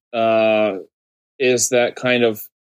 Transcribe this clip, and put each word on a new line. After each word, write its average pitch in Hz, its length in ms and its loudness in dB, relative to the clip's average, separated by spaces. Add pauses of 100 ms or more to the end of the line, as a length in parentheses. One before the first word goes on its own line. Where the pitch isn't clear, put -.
(140)
uh, 110 640 2 (640)
is 127 300 0
that 120 260 0
kind 123 280 0
of, 110 180 -2 (220)